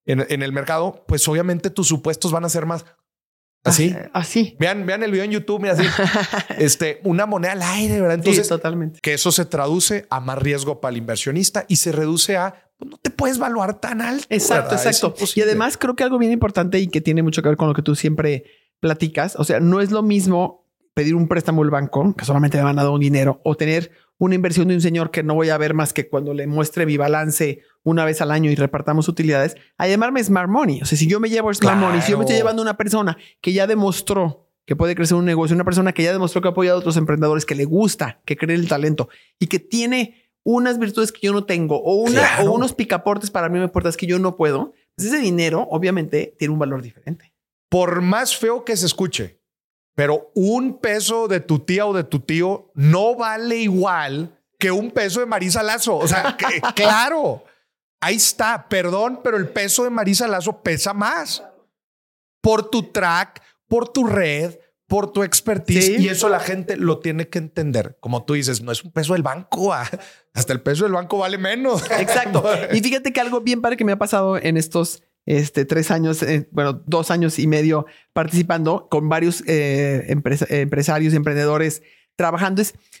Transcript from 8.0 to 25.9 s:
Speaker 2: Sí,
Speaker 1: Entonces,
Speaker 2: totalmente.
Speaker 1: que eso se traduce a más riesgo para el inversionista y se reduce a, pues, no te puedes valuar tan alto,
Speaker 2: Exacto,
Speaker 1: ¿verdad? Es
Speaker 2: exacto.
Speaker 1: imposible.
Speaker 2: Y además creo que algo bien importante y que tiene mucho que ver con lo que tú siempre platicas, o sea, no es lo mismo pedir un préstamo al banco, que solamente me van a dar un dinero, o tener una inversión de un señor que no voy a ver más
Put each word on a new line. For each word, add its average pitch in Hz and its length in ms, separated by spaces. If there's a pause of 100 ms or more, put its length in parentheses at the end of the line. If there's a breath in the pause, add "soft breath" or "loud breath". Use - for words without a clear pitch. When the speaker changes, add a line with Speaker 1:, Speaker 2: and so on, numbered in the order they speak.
Speaker 2:
Sí, 170 40
Speaker 1:
Entonces, 202 280
Speaker 2:
totalmente. 165 540
Speaker 1:
que 151 140
eso 170 160
se 175 140
traduce 170 640
a 131 100
más 131 180
riesgo 139 420
para 127 120
el 120 60
inversionista 143 720
y 180 100
se 170 140
reduce 160 460
a, 190 400
pues, 269 140
no - 60
te - 120
puedes 262 300
valuar 214 420
tan 233 200
alto, 247 280
Speaker 2:
Exacto, - 400
Speaker 1:
¿verdad? - 120
Es - 40
Speaker 2:
exacto. 196 220 (100)
Speaker 1:
imposible. 208 280
Speaker 2:
Y 214 40
además 220 280
creo 247 180
que 262 80
algo 254 160
bien 233 120
importante 208 480
y 190 80
que 160 140
tiene 160 220
mucho 160 180
que 151 80
ver 151 80
con 160 100
lo 147 60
que 147 80
tú 147 140
siempre 151 480 (360 soft breath)
platicas, 160 580
o 151 60
sea, 135 160
no 180 220
es 196 100
lo 214 120
mismo 190 640 (260)
pedir 151 220
un 170 120
préstamo 165 340
al 151 80
banco, 143 460
que - 100
solamente 143 320
me 143 60
van 143 160
a 143 40
dar 143 80
un 143 80
dinero, 139 440
o 156 120
tener 160 360 (260 soft breath)
una 185 160
inversión 180 340
de 185 60
un 175 80
señor 165 300
que 165 100
no 151 140
voy 160 140
a 156 100
ver 151 160
más 156 180